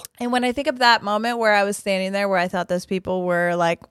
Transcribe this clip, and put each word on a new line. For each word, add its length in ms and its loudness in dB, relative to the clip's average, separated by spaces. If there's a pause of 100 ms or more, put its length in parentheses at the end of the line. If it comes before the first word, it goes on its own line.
(200)
And 140 -4
when 100 0
I 80 0
think 160 -4
of 120 -2
that 220 4
moment 380 -2
where 140 4
I 100 4
was 140 -2
standing 340 -2
there 160 0
where 120 2
I 100 0
thought 180 -4
those 180 -2
people 380 -4
were 320 0
like, 240 0 (120)